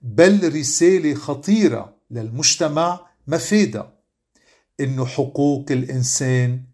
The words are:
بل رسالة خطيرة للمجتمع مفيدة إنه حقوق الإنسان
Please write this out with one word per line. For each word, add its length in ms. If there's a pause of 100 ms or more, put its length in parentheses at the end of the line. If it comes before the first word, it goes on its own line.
بل 580
رسالة 540
خطيرة 800 (160)
للمجتمع 920 (220)
مفيدة 680 (840)
إنه 260
حقوق 680
الإنسان 920 (100)